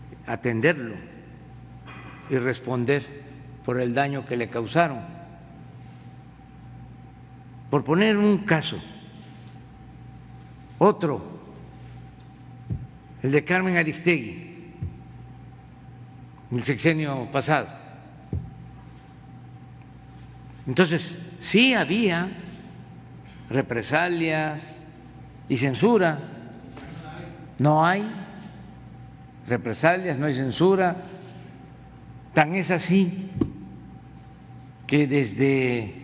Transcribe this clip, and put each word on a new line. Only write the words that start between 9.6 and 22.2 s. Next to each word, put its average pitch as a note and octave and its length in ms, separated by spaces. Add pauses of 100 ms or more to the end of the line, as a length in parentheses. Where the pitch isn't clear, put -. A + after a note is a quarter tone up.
otro, E3 440 (2000)
el C3 80
de D3 140
Carmen F#3 320
Aristegui, - 960 (1800)
el A#2+ 120
sexenio D3 680
pasado. C#3 360 (3000)
Entonces, D#3 500 (220)
sí B3 340
había F3+ 560 (1200)